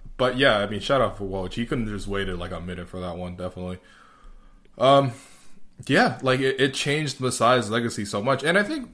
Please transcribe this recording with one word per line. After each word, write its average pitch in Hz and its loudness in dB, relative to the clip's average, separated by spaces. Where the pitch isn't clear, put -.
but 127 0
yeah, 127 4
I 101 0
mean, 101 -6
shout 135 2
out 104 0
for 104 -6
Woj. 92 -6
He 117 -4
couldn't 123 -4
have 104 -6
just 95 -8
waited, 95 -4
like, 87 -8
a 85 -8
minute 87 -10
for 92 -12
that 87 -8
one, 90 -10
definitely. 90 -8
Um, 135 6
yeah, 180 4
like, 131 2
it, 135 0
it 135 2
changed 147 -2
Masai's 120 2
legacy 113 0
so 101 -2
much. 131 0
And 170 2
I 208 4
think, 269 -6